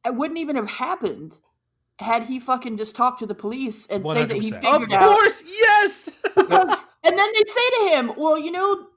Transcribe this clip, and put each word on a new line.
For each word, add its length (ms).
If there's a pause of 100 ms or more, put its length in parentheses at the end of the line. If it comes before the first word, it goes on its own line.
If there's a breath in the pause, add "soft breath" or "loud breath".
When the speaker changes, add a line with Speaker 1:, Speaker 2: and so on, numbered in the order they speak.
Speaker 1:
it 80
wouldn't 240
even 180
have 140
happened 680 (600)
had 260
he 140
fucking 380
just 180
talked 240
to 80
the 80
police 540
and 180
say 180
that 120
he 160
Speaker 2:
One 100
hundred 0
percent. 260
Speaker 1:
figured 40
Speaker 3:
Of 100
Speaker 1:
out 140
Speaker 3:
course, 300
yes! 680
<laughs> 60 (160)
Speaker 1:
Because, 480 (180)
and 160
then 160
they 120
say 140 (200)
to 160
him, 200
"Well, 220
you 140
know 340 (100)